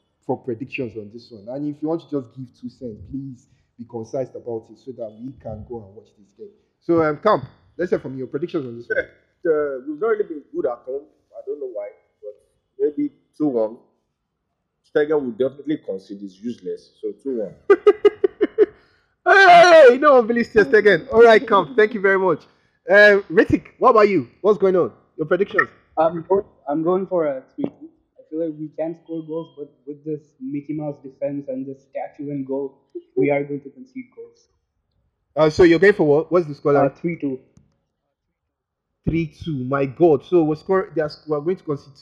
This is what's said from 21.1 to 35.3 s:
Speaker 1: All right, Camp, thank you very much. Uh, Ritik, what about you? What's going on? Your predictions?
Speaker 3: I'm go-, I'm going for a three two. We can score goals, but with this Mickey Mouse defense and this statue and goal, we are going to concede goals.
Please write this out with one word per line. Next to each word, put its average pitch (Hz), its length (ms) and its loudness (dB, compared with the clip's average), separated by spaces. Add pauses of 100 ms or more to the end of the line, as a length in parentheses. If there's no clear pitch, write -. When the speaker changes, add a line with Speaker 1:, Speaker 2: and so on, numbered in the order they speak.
Speaker 1:
All 226 100 6
right, 233 240 6
Camp, 202 300 0
thank 220 180 2
you 202 60 -8
very 196 180 2
much. 185 240 -2 (460)
Uh, 202 320 6 (100)
Ritik, 247 380 0 (100)
what 233 120 4
about 214 180 6
you? 156 200 -2 (120)
What's 202 180 0
going 190 180 2
on? 139 160 0 (240)
Your 156 100 -6
predictions? 185 420 -2 (280)
Speaker 3:
I'm 165 320 0
go-, 202 180 0 (220)
I'm 156 140 -4
going 185 240 -2
for 170 200 -2
a 131 160 -6 (120)
three 143 100 -6
two. 320 240 -12 (420)
We 156 460 -8
can 165 240 -8
score 165 240 -12
goals, 156 300 -12
but 143 160 -18 (140)
with 143 180 -18
this 151 360 -12
Mickey 143 320 -12
Mouse 151 300 -10
defense 139 460 -10
and 131 180 -10
this 135 220 -16
statue 139 420 -12
and 139 160 -8
goal, 135 360 -10 (340)
we 139 140 0
are 143 140 -2
going 143 160 -10
to 135 100 -20
concede 127 440 -20
goals. - 340 -20 (880)